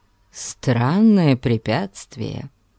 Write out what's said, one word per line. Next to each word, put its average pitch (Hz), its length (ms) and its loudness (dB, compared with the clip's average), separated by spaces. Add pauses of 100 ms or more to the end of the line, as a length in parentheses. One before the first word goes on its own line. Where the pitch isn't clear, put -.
(300)
странное 165 1080 2
препятствие, 117 1120 -4 (280)